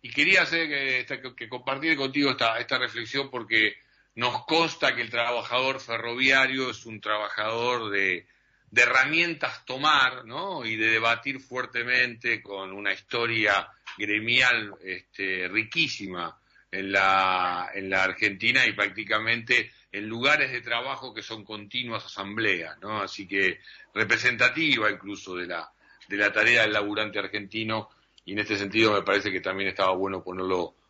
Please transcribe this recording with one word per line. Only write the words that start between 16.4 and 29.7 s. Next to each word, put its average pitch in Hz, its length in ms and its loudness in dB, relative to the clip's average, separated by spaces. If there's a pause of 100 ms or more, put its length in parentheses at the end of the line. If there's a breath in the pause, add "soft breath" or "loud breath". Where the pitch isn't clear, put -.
en 98 220 -6
la, 92 840 2
en 95 160 -6
la 95 140 2
Argentina 110 640 0
y 107 80 0
prácticamente 110 960 0 (220 loud breath)
en 104 160 -8
lugares 131 420 2
de 123 80 -6
trabajo 123 540 -6
que 110 80 -10
son 107 240 -12
continuas 110 600 -8
asambleas, 98 760 -4
¿no? 107 180 -6
Así 95 260 -8
que 95 360 0 (320 loud breath)
representativa 117 1000 2
incluso 95 460 -10
de 90 100 -6
la, 85 240 -8 (380 soft breath)
de 101 80 -4
la 101 160 2
tarea 113 300 4
del 107 100 2
laburante 104 440 -2
argentino, 107 680 -4 (380 soft breath)
y 95 80 -10
en 104 60 -2
este 104 180 -2
sentido 107 340 4
me 98 120 2
parece 98 280 2
que 92 80 -2
también 98 300 -2
estaba 95 240 2